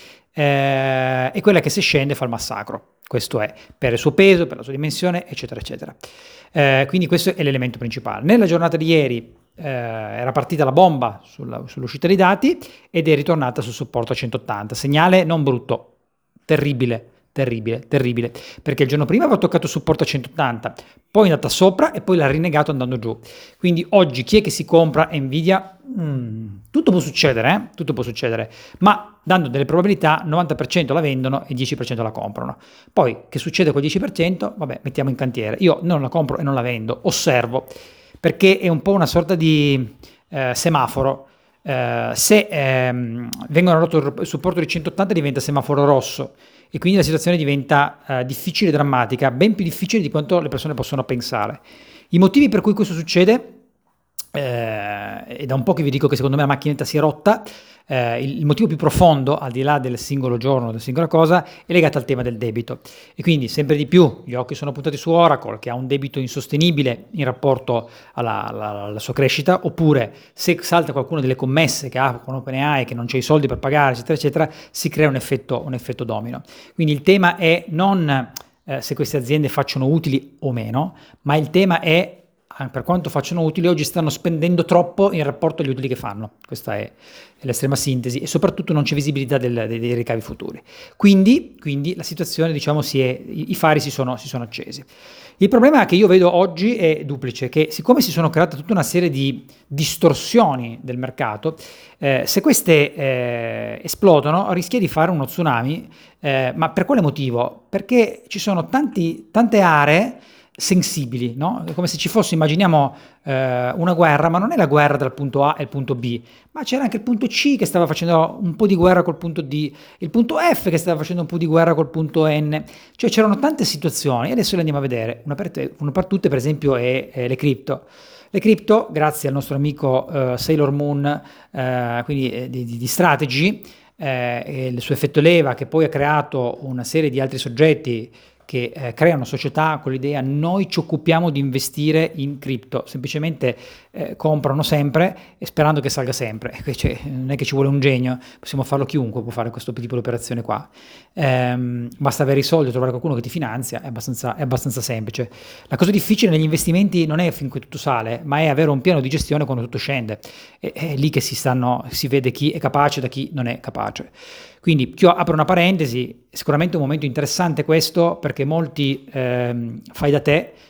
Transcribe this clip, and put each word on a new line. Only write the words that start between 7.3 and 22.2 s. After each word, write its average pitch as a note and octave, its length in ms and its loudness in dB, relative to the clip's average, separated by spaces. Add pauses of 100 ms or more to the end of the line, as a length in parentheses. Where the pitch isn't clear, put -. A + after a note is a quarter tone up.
è F#3 80 -4
l'elemento B2+ 360 -2
principale. A#2 460 -8
Nella G#3+ 220 6
giornata E3 300 2
di D#3+ 100 -2
ieri, C3+ 480 2 (200)
eh, D#3 140 -12
era A#2 640 -6
partita D3 320 0
la C3 80 2
bomba C#3 500 4
sulla, - 440 -14
sull'uscita C3 400 -8
dei F#3 100 4
dati G3 420 4 (320)
ed D#3+ 160 0
è D#3 80 6
ritornata C#3+ 460 0
sul A2+ 140 -8
supporto A#2 380 -4
a - 20 0
centottanta. A2 600 -8
Segnale E3 500 4
non D#3+ 180 2
brutto, B2 540 -2 (500)
terribile, B2+ 680 0 (200)
terribile, A2+ 560 -4
terribile, A#2+ 420 0 (320)
perché C#3 200 0
il C3 60 4
giorno D3 180 0
prima A#3+ 180 2
aveva C4+ 140 4
toccato F3 260 0
il - 80 -8
supporto D#3+ 300 0
a - 40 2
centottanta, B2 680 -4 (360)
poi G3+ 180 6
è - 20 4
andata C#3 180 0
sopra F#3 440 4
e F#3 100 -6
poi F#3 160 2
l'ha C#3+ 80 2